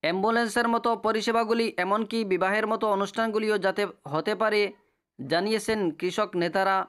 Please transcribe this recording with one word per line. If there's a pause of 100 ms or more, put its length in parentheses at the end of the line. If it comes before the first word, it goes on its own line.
অ্যাম্বুলেন্সের
মতো
পরিষেবাগুলি,
এমনকি
বিবাহের
মতো
অনুষ্ঠানগুলিও
যাতে (200)
হতে
পারে, (540)
জানিয়েছেন
কৃষক
নেতারা।